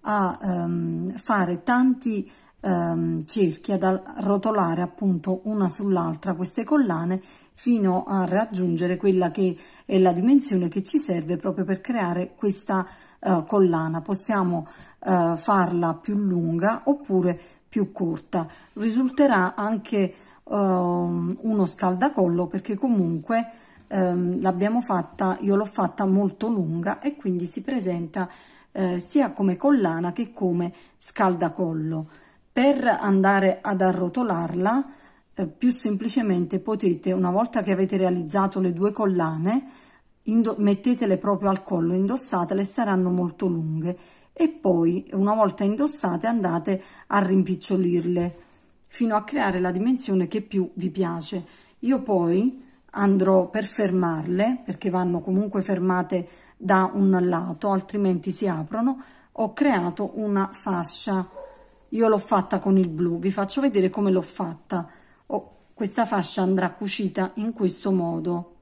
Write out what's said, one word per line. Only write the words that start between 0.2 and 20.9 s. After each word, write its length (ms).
ehm, 760
fare 460
tanti, 680
ehm, 640
cerchi, 480
ad 100
arrotolare 960
appunto 640
una 240
sull'altra 680
queste 300
collane 580
fino 520
a 200
raggiungere 720
quella 340
che 260
è 140
la 140
dimensione 560
che 140
ci 140
serve 400
proprio 280
per 160
creare 540
questa, 520
eh, 260
collana. 560
Possiamo, 680
eh, 340
farla 580
più 200
lunga 680
oppure 540
più 240
corta. 560
Risulterà 840
anche, 580
ehm, 920